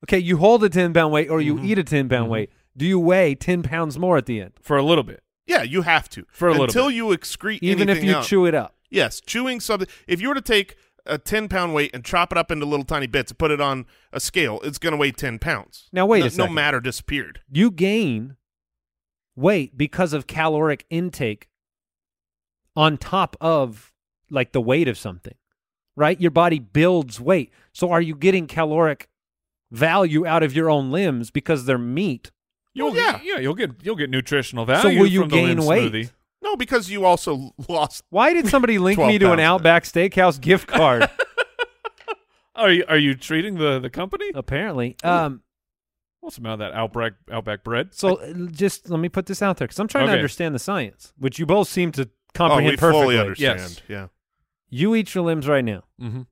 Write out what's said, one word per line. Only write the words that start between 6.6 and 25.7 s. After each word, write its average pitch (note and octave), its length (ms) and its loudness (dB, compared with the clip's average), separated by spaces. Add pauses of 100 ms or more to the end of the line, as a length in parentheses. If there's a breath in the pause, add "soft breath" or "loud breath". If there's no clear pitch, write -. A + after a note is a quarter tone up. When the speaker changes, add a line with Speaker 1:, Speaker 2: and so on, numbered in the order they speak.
Speaker 3:
Until A#3+ 220 2
Speaker 2:
bit. B3 80 -2
Speaker 3:
you A3+ 100 -4
excrete G#3 560 -4
Speaker 1:
Even F#3+ 260 2
if G3 80 4
Speaker 3:
anything F#3+ 140 0
Speaker 1:
you F3 60 4
Speaker 3:
out. C3 80 -2
Speaker 1:
chew F#3+ 200 2
it E3+ 100 2
up? A#2 200 -4 (160)
Speaker 3:
Yes, C#3+ 320 -2
chewing B3 380 -4
something. G3 280 -4 (180 loud breath)
If E3+ 140 -2
you A3+ 80 -4
were C#4+ 60 -2
to C4+ 80 -6
take G3+ 340 -2 (300)
a - 100 -4
ten-pound F#3 560 -4
weight D3 220 0
and B2 100 -12
chop F3 280 -2
it F3 40 -2
up E3+ 160 -2
into D3+ 140 -6
little C#3+ 180 -2
tiny C#3 220 -4
bits B2+ 240 -4
and - 80 -20
put D#3+ 120 0
it C#3+ 120 0
on C3+ 240 -4 (260 soft breath)
a - 80 -8
scale, B2 420 -2
it's C#3+ 140 -10
gonna D#3+ 220 -4
weigh C#3+ 140 0
ten A#2 260 -8
pounds. - 520 -8
Speaker 1:
Now, F#3 140 0
wait G#3+ 160 4
Speaker 3:
No, - 60 2
Speaker 1:
a - 40 -2
second. F3+ 200 -2
Speaker 3:
no - 20 -10
matter D3 280 0
disappeared. A#2+ 600 -8 (100)
Speaker 1:
You F#3 200 4
gain D#3+ 680 -2 (1000)
weight D3+ 440 0
because D3+ 340 -2
of C#3+ 140 -6
caloric D#3 640 -2
intake D#3+ 580 -6 (1300)
on D3+ 240 2
top - 420 -4
of, C3+ 520 -2 (380)
like, C3 220 -4
the C3 80 0
weight C3 280 2
of A2+ 100 -6
something, F#2+ 360 -14 (600)